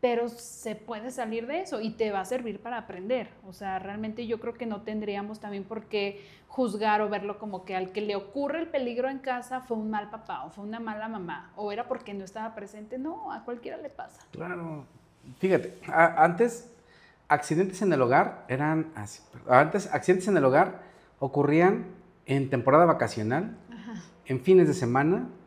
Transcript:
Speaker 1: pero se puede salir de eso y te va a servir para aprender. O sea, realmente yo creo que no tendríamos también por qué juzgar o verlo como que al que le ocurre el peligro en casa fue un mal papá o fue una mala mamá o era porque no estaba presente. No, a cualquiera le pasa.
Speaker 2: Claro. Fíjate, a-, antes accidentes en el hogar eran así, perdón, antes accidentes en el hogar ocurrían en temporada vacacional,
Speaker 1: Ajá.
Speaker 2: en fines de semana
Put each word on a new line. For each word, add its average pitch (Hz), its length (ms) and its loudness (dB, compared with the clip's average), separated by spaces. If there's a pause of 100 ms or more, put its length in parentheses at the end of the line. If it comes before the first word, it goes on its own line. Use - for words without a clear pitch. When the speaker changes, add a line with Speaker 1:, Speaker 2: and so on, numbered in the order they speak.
Speaker 1:
pero 240 260 0
se - 480 -12
puede 220 360 -10
salir 226 360 -6
de 311 140 -4
eso 247 180 -6
y 220 120 -4
te 220 200 -2
va 202 80 -2
a 185 60 -4
servir 233 340 -6
para 233 180 -8
aprender. 220 520 -6 (180)
O 185 60 -18
sea, 190 260 -6
realmente 214 480 -8
yo 220 140 -4
creo 233 140 -8
que 240 100 -10
no 214 160 -6
tendríamos 214 580 -6
también 202 240 -10
por 214 220 -10
qué 202 420 -4 (220)
juzgar 214 500 0
o 214 80 2
verlo 202 320 -4
como 185 240 -10
que 190 140 -6
al 185 160 -4
que 208 80 -4
le 208 160 -2
ocurre 285 420 -4
el 330 80 -4
peligro 254 420 -2
en 269 100 -8
casa 254 420 -6
fue 233 160 -4
un 214 120 -4
mal 208 200 -4
papá 185 340 -10
o 160 60 -12
fue 202 160 -14
una 220 160 -10
mala 220 260 -8
mamá 180 480 -10
o 208 160 -6
era 233 160 -6
porque 240 260 -6
no 196 120 -8
estaba 220 280 -10
presente. 214 440 -14
No, 339 340 -8
a 220 140 -12
cualquiera 240 320 -10
le 294 120 -12
pasa. - 300 -16 (120)
Speaker 2:
Claro. 165 520 -10 (560)
Fíjate, - 380 2 (100)
a-, 165 380 6
antes 196 440 0 (600)
accidentes 170 520 2
en 190 120 4
el 135 80 4
hogar 147 480 4
eran 156 460 0
así, 107 260 -12 (100)
perdón, - 220 0
antes 156 400 6
accidentes 185 340 2
en 202 80 4
el 147 80 6
hogar 147 380 4 (380)
ocurrían 156 760 2 (320)
en 135 220 0
temporada 135 360 6
vacacional, 139 680 0 (160)
Speaker 1:
Ajá. 226 300 -14 (240)
Speaker 2:
en 131 160 -2
fines 185 260 8
de 143 60 4
semana 147 540 2 (200)